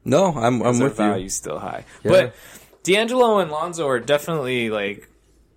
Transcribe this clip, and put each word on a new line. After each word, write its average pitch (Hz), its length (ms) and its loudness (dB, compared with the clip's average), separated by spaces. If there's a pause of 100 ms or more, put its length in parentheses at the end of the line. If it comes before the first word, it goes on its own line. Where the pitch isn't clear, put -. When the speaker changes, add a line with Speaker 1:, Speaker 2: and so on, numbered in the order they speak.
Speaker 1:
No, 160 220 4
I'm, 123 340 0
I'm - 0 -
Speaker 2:
'Cause 120 180 2
their 135 80 2
Speaker 1:
with 135 120 -4
you. 107 60 2
Speaker 2:
value's 98 300 -2
still - 240 -8
high. - 240 -10 (220)
Speaker 1:
Yeah. 151 60 2
Speaker 2:
But 170 240 4 (480)
D'Angelo 226 560 2
and 165 120 -2
Lonzo 160 380 -4
are 123 100 2
definitely, 127 720 -2
like, 101 400 -6 (480)